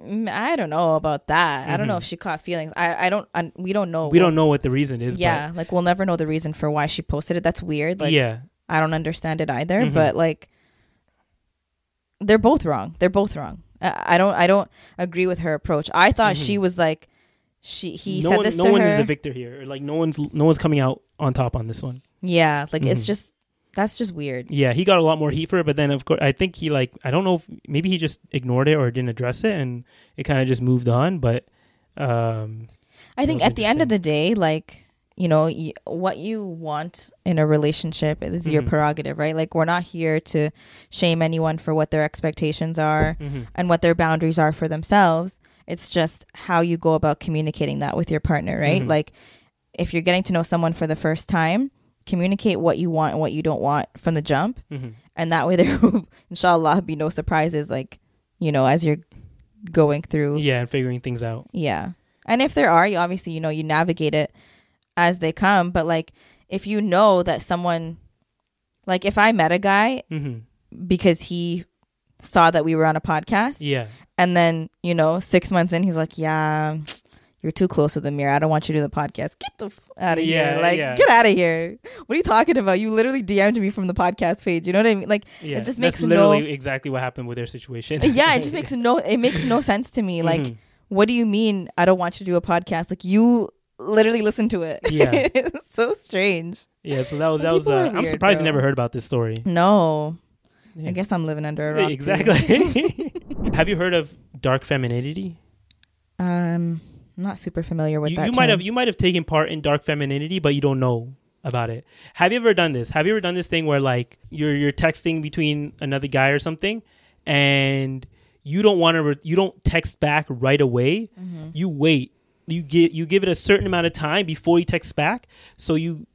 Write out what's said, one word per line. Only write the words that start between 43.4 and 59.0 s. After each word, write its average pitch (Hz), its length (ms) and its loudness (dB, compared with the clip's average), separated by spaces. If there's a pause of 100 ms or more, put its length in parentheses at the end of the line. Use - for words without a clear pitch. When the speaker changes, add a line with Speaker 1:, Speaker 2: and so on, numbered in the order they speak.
Speaker 1:
and 180 140 -2
what 170 120 4
their 170 140 4
boundaries 160 420 0
are 156 160 4
for 160 140 -4
themselves. 170 720 2 (260)
It's - 240 -10
just - 360 -2 (100)
how 175 260 0
you 170 160 0
go 165 160 2
about 151 260 0
communicating 151 600 -4
that 143 180 -4
with 170 140 -2
your 151 80 0
partner, - 400 -2
right? 143 220 2
Speaker 2:
Mm-hmm. 127 80 -2
Speaker 1:
Like, 156 240 0 (600)
if 165 200 -6
you're 165 100 0
getting 180 200 2
to 190 100 -4
know 165 100 0
someone 165 300 0
for 165 140 -4
the 156 80 -2
first 160 340 -2
time, 185 420 0 (340)
communicate 185 540 0
what 165 180 2
you 170 120 -2
want 156 240 0
and 143 80 -2
what 156 100 -2
you 151 100 -4
don't 156 200 -2
want 143 260 0 (100)
from 165 160 -2
the 156 80 -2
jump. 151 380 -2 (100)
Speaker 2:
Mm-hmm. 131 200 -10 (260)
Speaker 1:
And 165 160 -4
that 156 160 2
way 180 80 2
<laughs> - 20 4
there - 200 4
will, - 320 2 (200)
inshallah, 170 520 2
be 160 160 -6
no 151 120 -2
surprises, 156 600 -2
like, - 300 -8 (400)
you 156 120 0
know, 135 140 2
as 156 180 4
you're 151 140 2 (720)